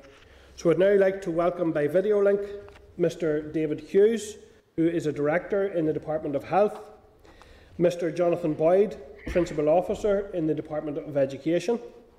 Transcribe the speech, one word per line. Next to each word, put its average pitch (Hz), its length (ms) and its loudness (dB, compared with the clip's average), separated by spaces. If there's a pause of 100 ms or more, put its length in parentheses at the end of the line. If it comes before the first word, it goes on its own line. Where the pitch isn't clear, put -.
(540)
So - 160 2
I'd 151 80 2
now 196 160 4
like 196 280 2
to 175 80 -4
welcome 170 420 0
by 151 140 0
video 196 360 2
link 202 180 2 (580)
Mister 160 420 -2
David 151 400 -4
Hughes, 208 560 2 (400)
who 160 100 2
is 165 200 -2
a 151 60 0
Director 170 560 -2
in 170 180 -2
the 156 60 2
Department 151 440 -4
of 135 80 -4
Health, 202 340 0 (1000)
Mister 170 340 0
Jonathan 170 400 0
Boyd, 175 440 4 (320)
Principal 156 420 0
Officer 196 640 0
in 165 120 -2
the 156 80 0
Department 151 440 -6
of 151 180 -10
Education, 160 640 0 (380)